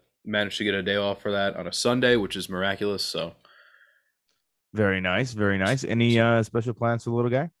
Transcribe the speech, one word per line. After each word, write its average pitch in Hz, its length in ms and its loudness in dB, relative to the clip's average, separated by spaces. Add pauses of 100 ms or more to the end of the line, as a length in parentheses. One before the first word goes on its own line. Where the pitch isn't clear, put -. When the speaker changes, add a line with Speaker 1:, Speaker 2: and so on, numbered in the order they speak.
(240)
Speaker 1:
managed 104 340 -2
to 110 60 -2
get 101 100 2
a 98 80 -2
day 101 140 0
off 101 260 -2
for 104 80 -4
that 98 240 0
on 87 140 -8
a 87 40 -10
Sunday, 123 440 2
which 98 180 -2
is 92 140 -8
miraculous. 98 560 -2
So. 85 320 -6 (1400)
Speaker 2:
Very 98 280 2
nice. 98 340 0
Very 104 220 0
nice. 110 280 0
Any, 117 340 4
uh, 117 240 4
special 113 320 -4
plans 117 300 -2
for 120 60 -6
the 117 60 -2
little 120 140 0
guy? 143 200 -2 (100)